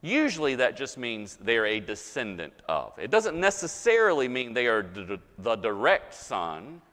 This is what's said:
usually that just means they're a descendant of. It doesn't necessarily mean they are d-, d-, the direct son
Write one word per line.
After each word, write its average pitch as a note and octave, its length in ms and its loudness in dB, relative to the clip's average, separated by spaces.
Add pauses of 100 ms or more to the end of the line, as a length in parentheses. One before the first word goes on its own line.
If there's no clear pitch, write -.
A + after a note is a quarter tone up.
usually E3+ 520 2
that B2 220 2
just C3 220 -8
means A2+ 420 -8
they're A2 260 4
a G#2+ 140 0
descendant G2+ 720 -8 (160)
of. C#2+ 300 -2
It G#2 120 -6
doesn't G3+ 300 2
necessarily F#3+ 880 4
mean B2 240 -4
they B2 140 2
are A2 160 4
d-, F#2 220 -10
d-, F#2+ 140 -6 (200)
the A2 180 0
direct A2 580 0
son G2 680 -8 (100)